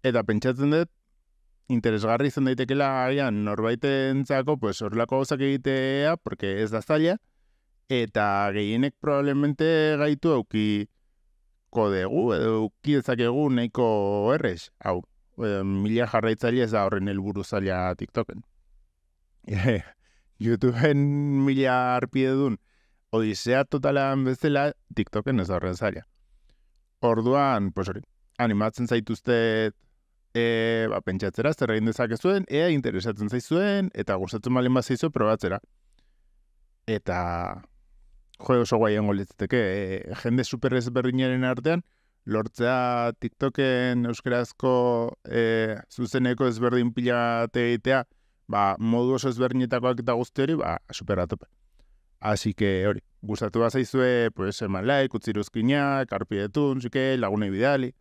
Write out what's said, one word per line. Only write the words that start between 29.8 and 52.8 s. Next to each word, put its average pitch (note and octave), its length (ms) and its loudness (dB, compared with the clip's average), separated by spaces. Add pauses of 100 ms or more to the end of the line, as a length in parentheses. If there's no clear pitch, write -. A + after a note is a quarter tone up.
e, A#2 100 2 (460)
ba, G2+ 140 -2
pentsatzera G#2 500 -2
zer A2+ 220 0
egin A2 140 2
dezakezuen, B2+ 600 0
ea D#3+ 240 2
interesatzen G#2 560 -2
zaizuen, F#3 640 0
eta G2+ 260 -2
gustatzen A2 360 -4
baldin B2+ 180 2
bazaizue, B2+ 400 0
probatzera. G#2 460 0 (1300)
Eta, G2 280 -2 (1200)
jo, B2+ 240 2
oso A2+ 180 0
guai G#2+ 140 4
egongo G#2 240 2
litzateke, G#2+ 400 -2
e, F#2+ 640 -4
jende B2 200 2
super B2+ 360 -2
ezberdinaren B2+ 680 0
artean, D3+ 360 -2 (400)
lortzea A#2+ 960 0
TikToken B2+ 880 0
euskarazko, B2 640 0 (540)
e, A#2 160 2 (480)
zuzeneko B2 580 0
ezberdin A#2+ 460 2
pila B2 220 2 (260)
bat A#2+ 180 -2
egitea, A#2+ 420 2 (440)
ba, G2+ 300 2
modu A#2+ 420 2
oso C3+ 100 -2
ezberdinetakoak B2 720 0
eta A#2+ 160 0
guzti C3+ 300 -2
hori, D#3+ 120 0
ba, E2 180 -2 (140)
super F#2 300 -2
atope. F2 240 -6 (800)
Así G#2+ 300 0
que F#2+ 340 0